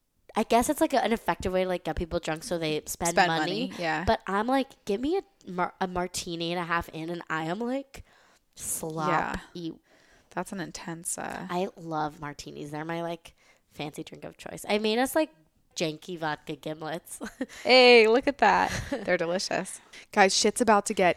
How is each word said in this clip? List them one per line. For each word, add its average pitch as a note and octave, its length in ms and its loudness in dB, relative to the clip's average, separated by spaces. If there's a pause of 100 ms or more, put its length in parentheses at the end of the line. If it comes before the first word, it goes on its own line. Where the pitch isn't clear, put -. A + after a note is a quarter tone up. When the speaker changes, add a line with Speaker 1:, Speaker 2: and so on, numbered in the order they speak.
(340)
Speaker 1:
I G#3+ 80 0
guess A#3 260 2
it's, D4+ 140 -2
like, D#4+ 100 2
a, B3+ 100 2
an G#3+ 120 2
effective F#3+ 380 -2
way F#3 100 2
to, F#3 60 0
like, F3+ 160 -4
get D#3 120 -2
people E3+ 220 -4
drunk D#3+ 260 -4
so F3 140 -4
they D#3 260 -2
spend - 280 -2
Speaker 2:
Spend F3+ 160 6
Speaker 1:
money. E3 400 -2
Speaker 2:
money, F#3 100 -12
yeah. D#3+ 280 -2
Speaker 1:
But A3 200 2
I'm G3+ 200 -2
like, C4 220 0 (160)
"Give G3+ 160 -2
me D4+ 180 0
a - 320 -10
mar-, F3 300 -2
a F#3+ 60 0
martini F3 680 -6
and F3+ 80 -4
a E3+ 40 -4
half E3+ 260 -2
in," D#3+ 180 -8
and F3 220 -6
I D#3+ 140 -2
am, E3+ 140 -4
like, B3+ 460 -6 (500)
slop D#3+ 540 -6
Speaker 2:
Yeah. D3+ 260 0 (200)
Speaker 1:
eat. E3+ 200 -10 (600)
Speaker 2:
That's F3 180 -6
an G3 80 -8
intense, E3 560 -10
uh - 320 -10
Speaker 1:
I F#3 280 -2
love D#3 440 -6
martinis. D3 500 -12
They're D3+ 140 -8
my, E3 160 -6
like, E3+ 340 -10 (380)
fancy D3+ 320 -10
drink - 200 -18
of D#3+ 120 -16
choice. - 320 -14
I G3+ 80 2
made G#3+ 220 0
us, C4 160 0
like, D#4 160 0 (440)
janky D#3+ 440 -6
vodka D#3 380 -6
gimlets. D#3 640 -10 (220)
<laughs> - 240 -10
Speaker 2:
Hey, B3 420 10
look A#3 200 4
at C#4 120 0
that. F#3 320 6 (200)
Speaker 1:
<laughs> A#3 140 -6
Speaker 2:
They're F3+ 120 2
delicious. F3 640 -4 (320)
Guys, G3 240 6
shit's - 240 2
about G#3+ 260 6
to G#3+ 80 0
get F3+ 220 4